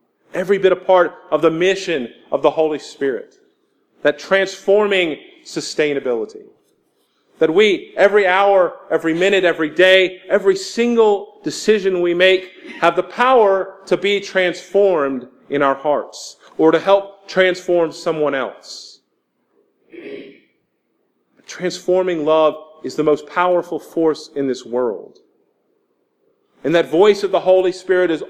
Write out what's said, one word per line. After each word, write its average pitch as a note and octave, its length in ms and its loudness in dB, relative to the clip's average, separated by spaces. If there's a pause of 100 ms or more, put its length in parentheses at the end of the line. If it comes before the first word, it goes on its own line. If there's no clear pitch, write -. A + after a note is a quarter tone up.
(320)
Every F#3 260 -2
bit F#3 140 4
a F3 40 0
part F3+ 380 2 (160)
of D3+ 120 -2
the D#3+ 80 4
mission E3+ 580 -2 (220)
of C#3 100 -4
the C#3+ 120 2
Holy D#3 260 -2
Spirit. - 560 -8 (680)
That D3 160 0
transforming F#3+ 1000 -2 (260)
sustainability. C3 1000 -6 (960)
That D#3+ 120 2
we, G3+ 440 2
every G3+ 300 4
hour, F#3+ 500 2 (140)
every D#3+ 220 -2
minute, F#3 320 0
every D#3+ 260 0
day, F#3 580 2
every G3 280 2
single A3+ 840 0
decision F#3+ 580 0
we F3 140 0
make, F#3 360 2 (300)
have E3+ 160 2
the F3+ 60 -2
power G#3 840 0
to F3+ 100 0
be G3 240 -2
transformed F3 1080 -2 (220)
in C#3+ 120 -2
our C3+ 120 2
hearts - 600 -6 (200)
or D#3+ 140 4
to E3 80 2
help G3 500 -2
transform F3+ 640 0
someone D3+ 420 -4
else. - 680 -12 (2500)
Transforming F3+ 800 -4
love D#3 300 2 (300)
is C3 100 -8
the D#3 80 -4
most D3+ 240 0
powerful F3+ 520 -2
force D#3 580 -4
in C#3 100 -4
this B2+ 180 -6
world. A#2 540 -6 (1400)
And F3 120 -2
that E3 140 0
voice G3+ 340 2
of G3 80 -4
the E3+ 100 0
Holy F#3 320 2
Spirit F3+ 380 -2
is D#3 200 -4